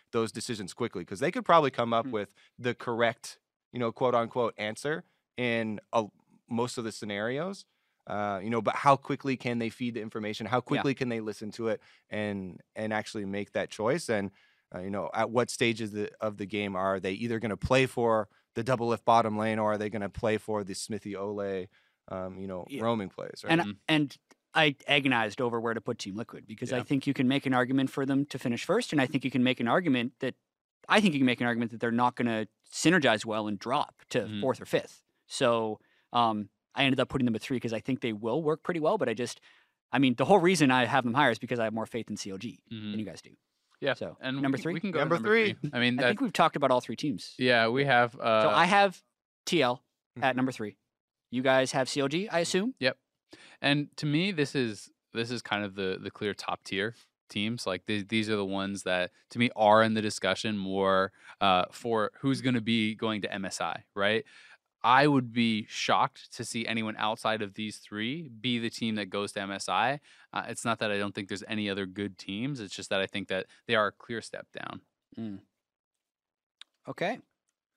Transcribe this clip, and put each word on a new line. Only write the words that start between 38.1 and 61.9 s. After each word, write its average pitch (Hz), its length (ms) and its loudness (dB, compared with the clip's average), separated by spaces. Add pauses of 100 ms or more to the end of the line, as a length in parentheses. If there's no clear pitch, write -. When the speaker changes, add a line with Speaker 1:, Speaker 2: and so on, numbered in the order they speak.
Speaker 2:
will 113 320 -2
work 156 200 -2
pretty 151 180 -4
well, 180 160 2
but 139 100 0
I 113 60 0
just, 120 260 -6 (540)
I 123 60 4
mean, 127 160 4
the 135 100 2
whole 196 140 8
reason 165 320 6
I 127 140 6
have 123 200 2
them 113 80 -2
higher 135 180 6
is 113 80 -2
because 123 200 -4
I 113 60 0
have 107 80 -2
more 110 120 -4
faith 113 240 -8
in 104 80 -6
C 101 140 -10
L 95 60 -8
G 104 320 -12
Speaker 3:
Mm-hmm. 107 220 -10
Speaker 2:
than 107 80 -6
you 104 60 -6
guys 80 160 -12
do. - 100 -20 (480)
Speaker 3:
Yeah. 139 160 0
Speaker 2:
So, 87 260 -8
Speaker 3:
And 131 140 -4
we 139 80 -4
Speaker 2:
number 135 140 0
Speaker 3:
can, 107 60 -8
Speaker 2:
three? 165 100 -2
Speaker 3:
we 170 80 -6
can 202 100 -4
go 156 80 -2
Speaker 1:
Number 156 160 2
Speaker 3:
to 226 80 -2
number 208 60 0
Speaker 1:
three. 220 240 4
Speaker 3:
three. - 200 -6
I 123 60 -2
mean, 123 180 2
Speaker 2:
I 139 60 0
Speaker 3:
that 123 60 4
Speaker 2:
think 110 120 0
we've 233 120 0
talked 165 220 4
about 143 160 2
all 123 100 6
three 113 160 -8
teams. 131 420 -6
Speaker 3:
Yeah, 123 300 4
we 135 160 0
have, 120 340 4
uh, 110 240 4
Speaker 2:
So - 60 6
I 160 160 6
have 202 360 4 (440)
T 170 160 2
L 123 220 0 (340)
at 120 40 -8
Speaker 1:
Mm-hmm. 131 160 2
Speaker 2:
number 131 140 2
three. 104 240 -8 (560)
You 123 100 -2
guys 131 300 4
have 131 180 0
C 143 120 -2
L 139 80 2
G, 180 200 -2
I 170 100 0
assume? 185 400 0
Speaker 3:
Yep. 127 180 0 (640)
And 143 360 0
to - 80 -4
me, 165 260 2
this 147 240 -2
is, 117 360 -4 (220)
this 117 180 -4
is 117 100 -4
kind 104 220 -2
of 98 120 -8
the, 95 260 -2
the 101 100 -8
clear 104 220 -4
top - 300 -8
tier 101 320 -4 (340)
teams. 110 360 -4
Like, 92 200 -4
th-, 104 220 -4
these 110 220 -2
are 110 60 0
the 101 100 -2
ones 98 380 -4
that, 90 280 0 (200)
to 120 80 -4
me, 120 160 4
are 107 260 8
in 110 120 6
the 110 80 2
discussion 104 560 -2
more, 95 540 2 (280)
uh, 92 320 4
for 110 480 -2